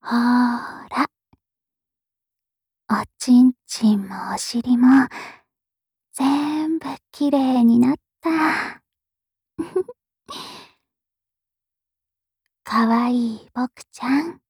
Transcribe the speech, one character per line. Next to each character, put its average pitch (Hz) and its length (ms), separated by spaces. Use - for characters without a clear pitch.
ほ 240 60
ー - 20
ら。 - 180
お 208 140
ち 247 240
ん 254 100
ち 214 280
ん 196 140
も 190 260
お - 40
尻 240 400
も、 262 280
全 302 640
部 - 80
き 285 180
れ 262 300
い 233 60
に 233 120
な 247 140
っ 320 40
た。 330 80
<laughs> 370 380
か 226 220
わ 233 220
い 240 260
い - 180
僕 247 300
ち - 100
ゃ 269 200
ん。 339 280